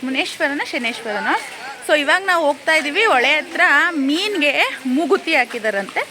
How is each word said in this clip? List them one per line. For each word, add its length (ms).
ಮುನೇಶ್ವರನ, 600
ಶನೇಶ್ವರನ. 640
So 120
ಇವಾಗ 260
ನಾವು 200
ಹೋಗ್ತಾ 280
ಇದೀವಿ 300
ಹೊಳೆ 360
ಹತ್ರ 200
ಮೀನ್ಗೆ 960
ಮೂಗುತಿ 480
ಹಾಕಿದಾರಂತೆ. 680